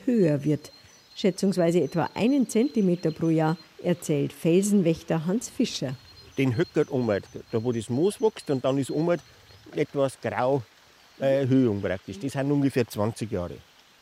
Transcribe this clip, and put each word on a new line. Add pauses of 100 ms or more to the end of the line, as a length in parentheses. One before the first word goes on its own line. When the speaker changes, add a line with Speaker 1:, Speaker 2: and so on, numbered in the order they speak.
Speaker 1:
höher
wird. (440)
Schätzungsweise
etwa
einen
Zentimeter
pro
Jahr, (260)
erzählt
Felsenwächter
Hans
Fischer. (420)
Speaker 2:
Den
höckert
einmal, (300)
da
wo
das
Moos
wächst,
und
dann
ist
einmal (560)
etwas
grau, (560)
äh,
Höhung
praktisch.
Das
sind
ungefähr
zwanzig
Jahre. (440)